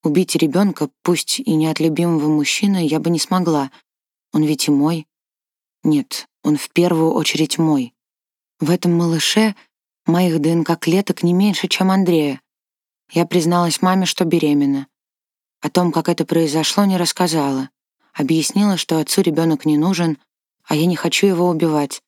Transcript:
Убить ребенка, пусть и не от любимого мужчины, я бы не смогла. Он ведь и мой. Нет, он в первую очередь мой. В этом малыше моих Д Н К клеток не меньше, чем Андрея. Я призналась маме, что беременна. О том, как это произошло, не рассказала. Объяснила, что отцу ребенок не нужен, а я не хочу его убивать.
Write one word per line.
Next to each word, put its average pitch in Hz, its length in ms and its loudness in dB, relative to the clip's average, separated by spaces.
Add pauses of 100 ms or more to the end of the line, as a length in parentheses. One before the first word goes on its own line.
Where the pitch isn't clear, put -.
Убить 165 360 0
ребенка, 165 520 0 (120)
пусть - 400 -2
и 214 140 -2
не 156 120 2
от 156 140 -4
любимого 160 480 0
мужчины, 160 580 0
я 151 140 -2
бы 165 80 -2
не 170 100 0
смогла. 160 500 -2 (600)
Он 156 140 0
ведь 147 240 -2
и - 20 4
мой. 151 340 0 (800)
Нет, - 460 -2 (140)
он 151 120 0
в - 140 -8
первую 165 420 2
очередь 156 460 -2
мой. 151 360 0 (680)
В 151 80 -2
этом 175 240 0
малыше 170 600 0 (500)
моих 170 340 2
Д 156 120 0
Н 170 120 2
К 165 140 -2
клеток 185 460 -2
не 175 100 2
меньше, 196 340 0
чем 190 240 0
Андрея. 170 500 0 (680)
Я 170 140 0
призналась 175 560 0
маме, 185 240 2
что - 180 -2
беременна. 143 640 0 (720)
О - 100 -6
том, 175 220 2
как 160 160 -2
это 170 180 -2
произошло, 160 600 0
не 190 100 2
рассказала. 156 760 -2 (440)
Объяснила, 165 640 0
что 160 220 -2
отцу 156 220 0
ребенок 165 440 0
не 151 120 2
нужен, 165 400 0 (460)
а 156 120 -4
я 151 100 2
не - 100 2
хочу - 320 0
его 180 220 2
убивать. 156 580 -2